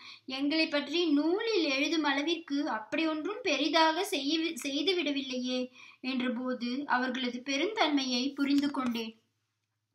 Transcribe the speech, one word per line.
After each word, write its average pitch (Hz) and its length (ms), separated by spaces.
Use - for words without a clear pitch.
எங்களை 285 420
பற்றி 294 380
நூலில் 339 580
எழுதும் 302 400
அளவிற்கு 294 640
அப்படி 294 380
ஒன்றும் 311 340
பெரிதாக 320 720
செய்யவி-, 320 520
செய்துவிடவில்லையே" 269 1080
என்றபோது, 254 840
அவர்களது 247 600
பெருந்தன்மையை 277 880
புரிந்து 285 360
கொண்டேன். 233 500